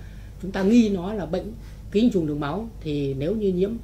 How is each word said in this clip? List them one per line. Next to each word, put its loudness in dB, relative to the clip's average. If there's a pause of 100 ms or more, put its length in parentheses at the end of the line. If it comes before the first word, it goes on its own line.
(420)
chúng -6
ta 0
nghi 8
nó -2
là -4
bệnh -4 (380)
ký 4
sinh 6
trùng 2
đường -2
máu -4 (140)
thì -2
nếu -2
như 2
nhiễm 2 (120)